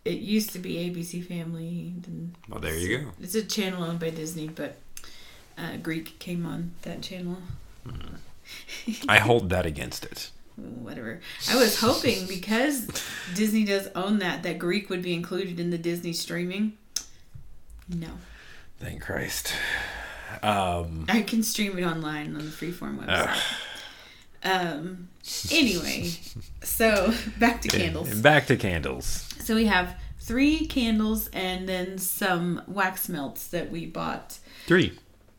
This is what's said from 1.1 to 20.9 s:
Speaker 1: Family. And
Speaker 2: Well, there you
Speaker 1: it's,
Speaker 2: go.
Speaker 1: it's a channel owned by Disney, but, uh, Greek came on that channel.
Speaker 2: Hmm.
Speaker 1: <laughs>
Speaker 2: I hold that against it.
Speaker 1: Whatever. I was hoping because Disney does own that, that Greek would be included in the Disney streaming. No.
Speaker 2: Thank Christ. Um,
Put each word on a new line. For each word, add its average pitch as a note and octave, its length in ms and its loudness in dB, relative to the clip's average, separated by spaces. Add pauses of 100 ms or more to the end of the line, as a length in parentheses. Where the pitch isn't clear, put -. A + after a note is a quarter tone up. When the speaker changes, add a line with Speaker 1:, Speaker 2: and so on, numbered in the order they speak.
Speaker 1:
Family. E3+ 720 -6 (120)
And E3+ 280 -8 (140)
Speaker 2:
Well, - 120 -6
there D#2+ 160 -2
you F2+ 220 0
Speaker 1:
it's, D3+ 60 -4
Speaker 2:
go. A#2+ 60 -8 (100)
Speaker 1:
it's - 140 -6
a A3 80 2
channel F#3+ 400 -2
owned E3+ 160 -2
by E3 120 -2
Disney, D#3+ 380 -6
but, D#3 280 -8 (840)
uh, E3 240 -6
Greek D#3+ 380 -4
came F3 260 -4
on E3 260 -4 (100)
that E3+ 200 -6
channel. F3+ 360 -6 (460)
Speaker 2:
Hmm. - 320 -8 (920)
Speaker 1:
<laughs> - 20 -4
Speaker 2:
I G3+ 100 10
hold A2 320 6
that F2+ 160 4
against C2+ 380 -4
it. - 260 -10 (260)
Speaker 1:
Whatever. A#2 640 -10 (300)
I A3+ 60 6
was A#3 240 6
hoping A3 480 4
because A3 580 2 (480)
Disney G#3+ 300 4
does G3 320 2
own G3+ 240 4
that, E3+ 240 0
that E3+ 140 -2
Greek F#3+ 320 0
would F#3 120 -2
be F3 120 0
included F3 440 -2
in E3+ 120 0
the F3 80 2
Disney E3+ 340 -2
streaming. F3+ 640 0 (1120)
No. E3+ 200 -4 (680)
Speaker 2:
Thank E2 240 -8
Christ. - 520 -4 (880)
Um, F2 680 2